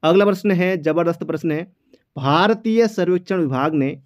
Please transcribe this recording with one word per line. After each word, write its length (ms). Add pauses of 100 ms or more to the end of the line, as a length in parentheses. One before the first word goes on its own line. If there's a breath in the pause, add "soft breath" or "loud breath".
अगला 220
प्रश्न 280
है, 260
जबरदस्त 460
प्रश्न 280
है, 200 (440 soft breath)
भारतीय 720
सर्वेक्षण 500
विभाग 380
ने 300